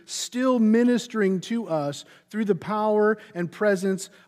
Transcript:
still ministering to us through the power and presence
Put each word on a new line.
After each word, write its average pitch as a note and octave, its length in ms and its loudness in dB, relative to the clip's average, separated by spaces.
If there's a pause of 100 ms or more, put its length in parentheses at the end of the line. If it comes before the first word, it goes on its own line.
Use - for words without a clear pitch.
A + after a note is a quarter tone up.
still B3+ 520 -2
ministering A3 840 2
to A#3 260 -6
us D3 380 -4 (240)
through G#3+ 160 -4
the G3 100 2
power G#3+ 640 0 (180)
and E3+ 160 -6
presence G3 580 0 (180)